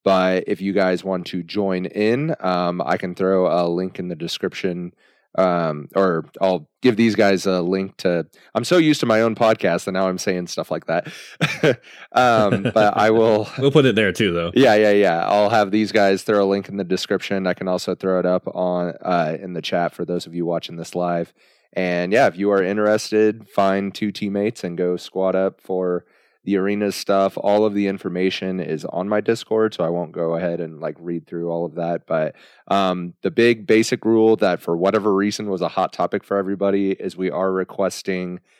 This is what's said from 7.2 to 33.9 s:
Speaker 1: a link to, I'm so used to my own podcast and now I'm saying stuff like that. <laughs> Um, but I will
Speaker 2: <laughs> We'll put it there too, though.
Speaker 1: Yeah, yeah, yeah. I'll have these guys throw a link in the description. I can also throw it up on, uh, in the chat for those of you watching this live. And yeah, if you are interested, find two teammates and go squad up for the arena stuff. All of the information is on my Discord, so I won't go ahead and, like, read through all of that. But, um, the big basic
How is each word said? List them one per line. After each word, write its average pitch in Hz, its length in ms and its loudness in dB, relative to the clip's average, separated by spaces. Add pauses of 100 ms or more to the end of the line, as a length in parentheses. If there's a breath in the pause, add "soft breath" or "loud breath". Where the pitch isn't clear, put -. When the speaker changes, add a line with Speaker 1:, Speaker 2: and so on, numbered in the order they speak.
Speaker 1:
a 92 160 0
link 95 360 -4
to, 87 280 0 (280 soft breath)
I'm 117 100 0
so 175 120 2
used 156 240 4
to 123 60 0
my 110 160 4
own 113 120 2
podcast 110 520 2
and 95 80 -6
now 92 140 0
I'm 92 100 -4
saying 90 300 -4
stuff - 220 -8
like 80 160 -6
that. 82 220 -2 (540 loud breath)
<laughs> 139 180 2 (320 loud breath)
Um, 110 520 4 (100)
but 104 220 4
I 107 140 4
will 110 420 4
Speaker 2:
<laughs> - 60 -10
We'll 139 120 2
put 139 160 6
it 117 80 4
there 101 180 2
too, 98 200 0
though. 85 220 -2
Speaker 1:
Yeah, 123 200 6
yeah, 107 160 6
yeah. 95 360 4
I'll 101 240 2
have 107 200 2
these 107 220 0
guys 98 300 2
throw 104 220 2
a 95 40 0
link 98 200 -2
in 98 80 -10
the 98 80 -6
description. 95 640 -4
I 90 80 0
can 95 140 -6
also 90 260 -4
throw 92 240 -2
it 90 80 0
up 90 280 0
on, 90 460 -2
uh, 82 400 -2
in 90 140 -12
the 80 80 -8
chat 85 320 -2
for 90 100 -6
those 87 220 -4
of 82 80 -18
you 87 100 -4
watching 82 320 -4
this 82 180 -12
live. 87 380 -4 (400)
And 90 400 -2
yeah, 123 140 4
if 85 100 0
you 101 140 0
are 98 120 2
interested, 107 840 0
find 98 460 0
two 104 180 -4
teammates 101 500 -4
and 85 140 -8
go 90 220 -2
squad 95 360 -2
up 95 280 -2
for 92 420 -4 (400)
the 98 140 0
arena 101 340 -2
stuff. 98 460 0
All 104 260 2
of 104 80 0
the 101 140 0
information 92 760 -2
is 78 240 -6
on 92 240 -6
my 107 140 0
Discord, 110 500 0
so - 120 -2
I 82 40 0
won't 85 240 -4
go 85 220 -2
ahead 85 260 -4
and, 80 200 -10
like, 76 180 -8
read 85 280 -8
through 85 240 -6
all 85 140 -4
of 80 120 -8
that. 85 300 -4
But, 78 280 -2 (340 soft breath)
um, 92 540 -2
the 92 80 -2
big 113 360 2
basic 113 380 2